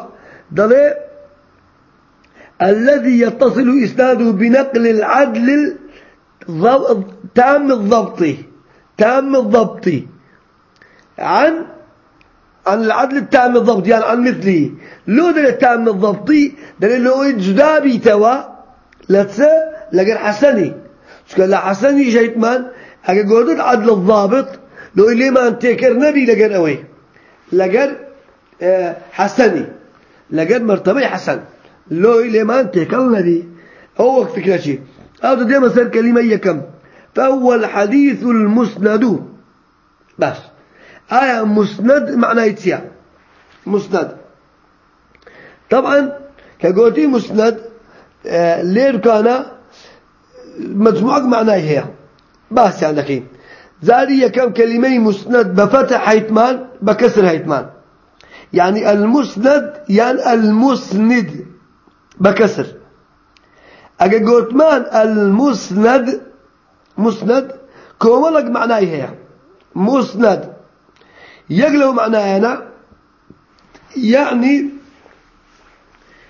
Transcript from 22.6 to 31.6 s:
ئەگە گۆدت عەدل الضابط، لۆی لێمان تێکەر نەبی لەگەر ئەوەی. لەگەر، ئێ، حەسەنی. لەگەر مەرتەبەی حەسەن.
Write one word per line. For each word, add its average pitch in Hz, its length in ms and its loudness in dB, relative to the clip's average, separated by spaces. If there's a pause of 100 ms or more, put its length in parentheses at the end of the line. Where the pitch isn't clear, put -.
ئەگە 196 240 0
گۆدت 233 380 2
عەدل 233 280 2
الضابط، 208 520 0 (480)
لۆی 220 240 4
لێمان 254 320 2 (100)
تێکەر 247 300 2 (100)
نەبی 285 280 2
لەگەر 214 260 2
ئەوەی. 156 220 -2 (840)
لەگەر، 220 300 0 (720)
ئێ، 180 100 0 (460)
حەسەنی. 202 480 0 (720)
لەگەر 180 300 0
مەرتەبەی 208 440 0
حەسەن. 156 280 -6 (600)